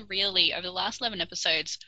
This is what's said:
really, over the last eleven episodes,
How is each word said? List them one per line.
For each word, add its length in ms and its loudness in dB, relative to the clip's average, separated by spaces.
really, 460 4
over 80 -2
the 100 -4
last 280 -2
eleven 200 -2
episodes, 680 0